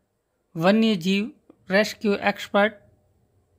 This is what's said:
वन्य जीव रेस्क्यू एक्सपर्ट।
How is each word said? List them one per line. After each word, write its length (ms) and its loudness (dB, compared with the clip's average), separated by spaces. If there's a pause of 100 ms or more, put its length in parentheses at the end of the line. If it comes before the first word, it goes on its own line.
(540)
वन्य 420 2
जीव 340 -2 (400)
रेस्क्यू 440 0
एक्सपर्ट। 600 -2 (840)